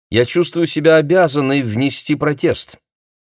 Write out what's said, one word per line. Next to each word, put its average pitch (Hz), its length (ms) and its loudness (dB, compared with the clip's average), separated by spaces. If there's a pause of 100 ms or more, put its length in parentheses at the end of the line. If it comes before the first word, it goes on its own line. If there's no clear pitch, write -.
я 113 160 2
чувствую 170 440 -2
себя 156 260 2
обязанной 147 680 2
внести 131 520 -2
протест. 147 640 -2 (560)